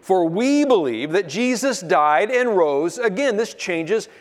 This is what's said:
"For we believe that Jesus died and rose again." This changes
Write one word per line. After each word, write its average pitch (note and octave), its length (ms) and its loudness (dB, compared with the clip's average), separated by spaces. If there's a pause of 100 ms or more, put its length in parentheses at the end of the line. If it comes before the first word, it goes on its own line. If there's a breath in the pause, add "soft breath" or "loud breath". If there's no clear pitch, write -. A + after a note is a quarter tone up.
"For F#3 260 2
we C4 380 2
believe D3+ 480 0
that F3+ 160 0
Jesus A#3+ 520 -2
died D#3+ 500 2
and B3 260 0
rose D#3+ 420 0
again." A#3 380 -2
This A3 180 -4
changes F3 540 -4 (120)